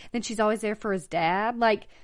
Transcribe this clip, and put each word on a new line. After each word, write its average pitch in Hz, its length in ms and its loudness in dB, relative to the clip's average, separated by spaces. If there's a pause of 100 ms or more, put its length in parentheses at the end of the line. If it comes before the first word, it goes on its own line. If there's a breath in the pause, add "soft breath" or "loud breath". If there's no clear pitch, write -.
(120 loud breath)
then 240 100 -2
she's 220 180 -4
always 214 220 2
there 208 140 -2
for 208 160 -4
his 180 160 -4
dad. 190 500 0
Like, 226 300 2 (160 soft breath)